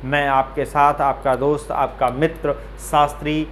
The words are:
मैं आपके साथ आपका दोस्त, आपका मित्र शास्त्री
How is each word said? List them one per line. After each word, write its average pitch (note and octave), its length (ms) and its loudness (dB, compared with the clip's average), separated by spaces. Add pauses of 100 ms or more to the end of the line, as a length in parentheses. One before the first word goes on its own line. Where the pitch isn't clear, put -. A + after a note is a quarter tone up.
मैं C#3+ 240 0
आपके C3+ 360 0
साथ C#3+ 380 2
आपका C3+ 340 0
दोस्त, C#3+ 360 0
आपका C3+ 380 0
मित्र D3+ 420 -2 (280)
शास्त्री D3 720 0